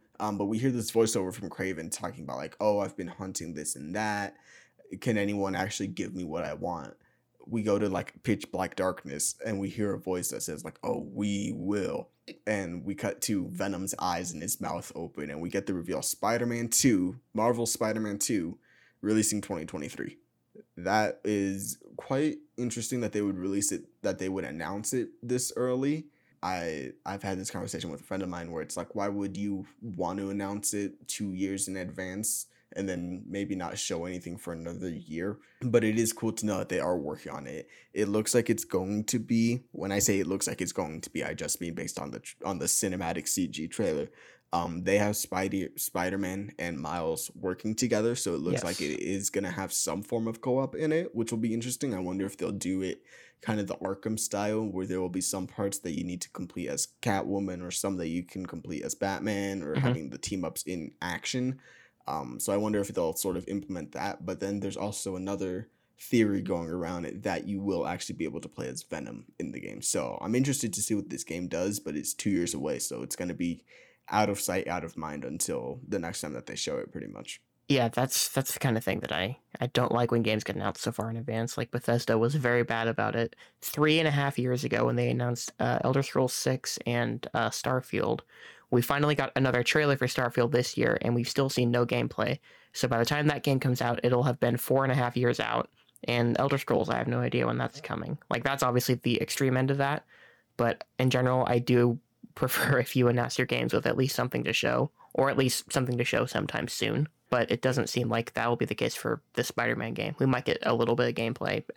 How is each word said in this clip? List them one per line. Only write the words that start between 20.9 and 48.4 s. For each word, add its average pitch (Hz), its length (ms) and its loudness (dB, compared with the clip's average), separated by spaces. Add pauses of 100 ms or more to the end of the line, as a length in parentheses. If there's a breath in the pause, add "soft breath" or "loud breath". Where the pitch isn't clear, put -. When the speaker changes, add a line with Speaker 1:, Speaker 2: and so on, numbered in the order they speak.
Speaker 1:
is 98 540 0 (180)
quite 143 440 -2 (180)
interesting 123 440 -4
that 107 100 -2
they 104 100 0
would 98 160 0
release 98 340 0
it, 87 140 -4 (160)
that 95 180 0
they 92 100 -2
would 95 140 -2
announce 82 500 -6
it 123 160 0 (140)
this 123 320 0
early. 131 520 0 (360 soft breath)
I, 82 500 -2 (120)
I've 98 180 -6
had 95 160 -2
this 92 100 -6
conversation 90 420 -6
with 71 100 -10
a - 20 -20
friend 95 180 -6
of 92 80 -4
mine 87 220 -8
where 80 100 -6
it's 76 160 -10
like, 85 160 -8
"Why 101 140 -2
would 98 300 -4
you 101 280 -4 (160)
want 92 380 -2
to 98 100 -4
announce 101 440 -4
it 101 340 -6
two 101 260 -4
years 98 340 -2
in 95 100 -4
advance 92 720 -4 (260 soft breath)
and 98 140 -2
then 90 400 -4
maybe 98 280 -4
not 90 240 -4
show 85 260 -2
anything 90 320 -6
for 87 160 -8
another 85 360 -6
year?" 85 480 -4 (240 soft breath)
But 117 220 4
it 107 140 4
is 113 160 2
cool 110 200 -2
to - 120 -4
know 101 140 2
that 95 100 -4
they 87 100 0
are 87 180 2
working 73 340 -6
on 71 160 -10
it. 73 200 -10 (260 loud breath)
It 101 140 2
looks 107 280 2
like 117 140 4
it's 110 160 2
going 98 400 0
to 123 140 0
be, 117 520 2
when 98 200 -4
I 101 80 2
say 98 200 4
it 82 80 0
looks 95 200 0
like - 140 -4
it's 87 100 -4
going 80 300 -4
to - 80 -10
be, 69 140 -4
I 73 100 -4
just 78 260 -4
mean 87 140 -6
based - 260 -6
on 73 120 -6
the - 80 -10
tr-, - 260 -12
on 90 140 -2
the 71 60 -4
cinematic 87 640 0
C 87 200 0
G 80 200 -6
trailer. 76 420 0 (440 loud breath)
Um, 87 320 -2
they 98 120 6
have 104 180 4
Spidey, 95 640 -2
Spider-Man 95 800 -2
and 85 220 -4
Miles 80 560 -2
working 95 400 -4
together, 117 400 2
so 95 180 -2
it 80 60 0
looks 80 240 0